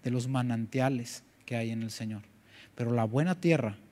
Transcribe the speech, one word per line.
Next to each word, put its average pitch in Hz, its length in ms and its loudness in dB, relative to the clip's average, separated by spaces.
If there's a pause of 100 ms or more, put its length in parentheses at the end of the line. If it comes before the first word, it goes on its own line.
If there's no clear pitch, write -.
de 127 80 -2
los 123 180 0
manantiales 123 920 0 (220)
que 123 120 -6
hay 113 140 -2
en 113 120 -4
el 110 80 -4
Señor. 110 320 -8 (540)
Pero 120 160 0
la 117 120 4
buena 147 360 2
tierra 127 360 2 (160)